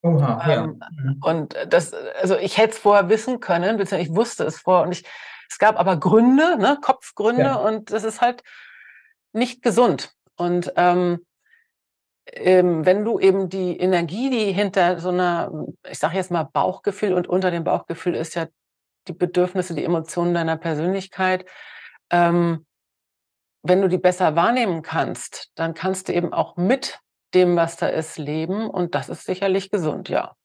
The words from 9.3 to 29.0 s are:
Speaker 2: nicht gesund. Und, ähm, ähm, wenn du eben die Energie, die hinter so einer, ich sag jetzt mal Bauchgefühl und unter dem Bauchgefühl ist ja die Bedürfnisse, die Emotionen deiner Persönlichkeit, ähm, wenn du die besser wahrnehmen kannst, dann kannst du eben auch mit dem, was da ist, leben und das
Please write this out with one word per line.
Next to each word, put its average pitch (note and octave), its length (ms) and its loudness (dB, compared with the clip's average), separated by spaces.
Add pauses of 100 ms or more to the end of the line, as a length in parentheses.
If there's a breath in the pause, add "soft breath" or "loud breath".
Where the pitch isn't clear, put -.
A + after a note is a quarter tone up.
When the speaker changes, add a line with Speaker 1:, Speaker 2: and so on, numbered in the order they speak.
Speaker 2:
nicht A#3+ 300 -4
gesund. G#3 500 2 (240)
Und, F3 400 -2
ähm, F3 480 2 (1000)
ähm, F3 600 2
wenn G3 180 2
du A3+ 140 -2
eben F#3+ 300 2
die F3+ 300 -4
Energie, F#3 520 -2
die A3 220 0
hinter F#3 460 0
so E3+ 120 -4
einer, F3+ 420 -2 (360)
ich - 100 -14
sag D#3 160 -2
jetzt F#3 160 -4
mal E3+ 140 0
Bauchgefühl F#3 680 -2
und F3+ 160 -2
unter F#3 220 0
dem E3+ 140 -4
Bauchgefühl E3+ 500 -2
ist D#3+ 200 -6
ja E3 120 -4 (600)
die F#3 40 -10
Bedürfnisse, F3+ 600 -2
die D#3 100 -4
Emotionen E3+ 500 -2
deiner E3 220 0
Persönlichkeit, F#3 880 -2 (680 loud breath)
ähm, E3+ 560 2 (960)
wenn F#3+ 180 4
du G3 80 2
die F3+ 100 0
besser F3+ 380 2
wahrnehmen F#3+ 460 0
kannst, - 720 -6
dann E3 200 -4
kannst F#3 340 -6
du F3+ 40 -4
eben F3 200 -2
auch - 240 -4
mit G3+ 420 -2 (360)
dem, F3+ 220 4
was E3 200 0
da E3+ 120 -2
ist, - 300 -4
leben E3 500 -4
und F3 260 -4
das C3+ 140 -4